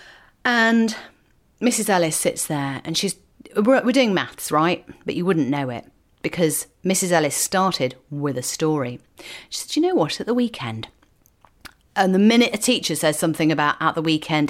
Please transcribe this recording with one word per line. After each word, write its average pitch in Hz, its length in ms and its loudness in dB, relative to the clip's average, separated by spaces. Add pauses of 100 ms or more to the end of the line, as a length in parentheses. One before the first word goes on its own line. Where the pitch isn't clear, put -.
(440)
And 226 520 2 (640)
Missus 214 300 0
Ellis 170 260 2
sits - 320 -4
there 139 380 -4
and 160 120 -4
she's, 196 200 -4 (380)
we're, 247 280 4
we're 240 80 2
doing 240 220 4
maths, - 380 -6
right? 160 340 0 (200)
But - 100 -4
you 175 100 -4
wouldn't 160 240 2
know 139 200 -2
it 120 160 -10 (360)
because 156 460 -2 (160)
Missus 185 280 0
Ellis 156 240 2
started 185 600 -2 (140)
with 143 280 -6
a 123 40 -6
story. 139 580 -4 (500)
She - 100 -10
said, - 160 -10
"You 294 60 2
know 359 140 2
what, 156 240 0
at 190 60 -8
the 220 80 -2
weekend," 131 540 -4 (1080)
and 190 200 4
the 185 40 6
minute 226 340 6
a 208 40 -4
teacher 214 380 0
says 151 220 0
something 160 340 0
about 147 280 0
at 160 140 0
the 165 80 -4
weekend, 156 480 0